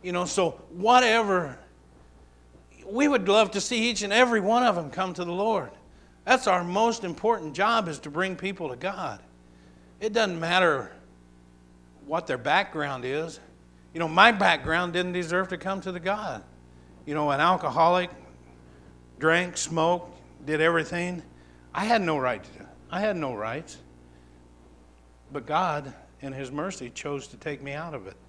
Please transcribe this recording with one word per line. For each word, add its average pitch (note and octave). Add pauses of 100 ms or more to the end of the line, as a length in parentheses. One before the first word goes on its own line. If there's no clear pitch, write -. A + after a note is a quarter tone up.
You F3+
know, F3+
so F3
whatever, G#3 (1300)
we B3
would A#3+
love G3+
to G3+
see A#3
each G#3
and G3+
every A#3
one A#3
of G#3
them D3+
come F#3
to F3
the E3+
Lord. F#3+ (560)
That's B3+
our F3+
most G#3
important F3
job, G#3
is D3+
to D3+
bring F3+
people F#3
to B2
God. E3+ (800)
It G#3+
doesn't F#3+
matter E3 (1160)
what D#3+
their B2+
background C#3+
is. D3+ (520)
You E3
know, E3
my G3
background E3+
didn't F3+
deserve F3+
to F3+
come F#3+
to F#3+
the F3
God. F3+ (640)
You D3
know, D3+
an C#3
alcoholic, F3 (1160)
drank, E3+
smoked, E3 (300)
did D3+
everything. E3+ (520)
I G3
had A3+
no D#3
right B2
to -
do -
it. - (240)
I F3+
had G#3
no C#3
rights. A2+ (1500)
But C3+
God, D3 (260)
in C3+
His C3
mercy, D3+
chose C#3+
to -
take C#3+
me C#3
out D#3
of G2
it. F#2 (120)